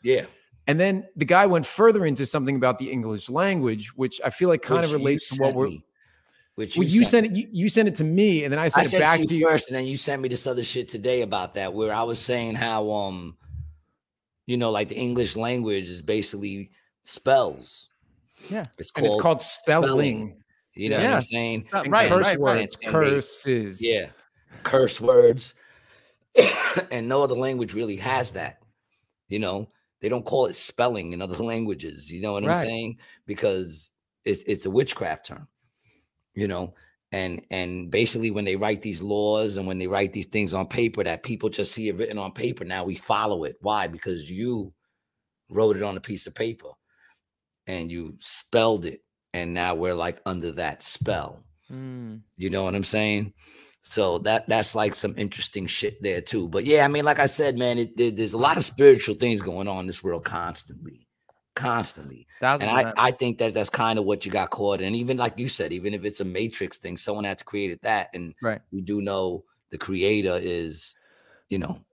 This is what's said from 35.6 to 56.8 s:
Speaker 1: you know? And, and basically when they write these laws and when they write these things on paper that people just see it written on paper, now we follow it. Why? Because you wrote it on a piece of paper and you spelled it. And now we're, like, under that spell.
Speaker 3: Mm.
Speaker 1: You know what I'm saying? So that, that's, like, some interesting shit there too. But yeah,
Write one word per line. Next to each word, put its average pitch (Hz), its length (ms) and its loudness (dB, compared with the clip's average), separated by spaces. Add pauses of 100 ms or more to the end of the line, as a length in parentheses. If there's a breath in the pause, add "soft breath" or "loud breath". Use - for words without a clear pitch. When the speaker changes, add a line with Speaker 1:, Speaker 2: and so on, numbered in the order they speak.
Speaker 1:
you 101 140 -2
know? 90 260 -6 (380 soft breath)
And, 92 380 -6
and 90 400 -6
basically 113 400 2
when 101 160 -4
they 95 100 0
write 104 240 -2
these 90 220 -8
laws 104 560 0
and 95 80 -6
when 95 120 -4
they 92 80 -4
write 98 280 -2
these 101 120 -6
things 101 280 -2
on 95 120 -2
paper 113 380 -2
that 85 180 -4
people 110 280 -4
just 101 220 -4
see 110 160 -6
it 95 80 -4
written 107 220 -6
on 95 140 -8
paper, 117 320 -6
now 92 200 -6
we 92 120 -6
follow 104 480 -2
it. - 160 -10
Why? 101 260 -2
Because 82 440 -10
you 101 420 -6 (800)
wrote 107 260 4
it 95 60 -4
on 101 160 -4
a - 20 -10
piece 98 260 -10
of - 80 -18
paper 113 360 -6 (960)
and 87 240 -6
you 85 300 -10
spelled 113 640 0
it. 71 160 -12 (320)
And 87 200 -6
now 87 200 0
we're, 87 200 -2
like, 85 320 -4
under 87 260 -6
that 78 300 -6
spell. - 600 -4 (280)
Speaker 3:
Mm. 127 500 -14 (160)
Speaker 1:
You 92 140 -6
know 95 140 -2
what 92 100 -2
I'm 98 100 -2
saying? 104 480 0 (480 soft breath)
So 92 400 0
that, 110 280 0
that's, 110 260 2
like, 107 200 0
some 101 220 -6
interesting 98 500 -6
shit - 360 -6
there 92 180 -2
too. 92 280 -4
But 98 180 -2
yeah, 147 180 8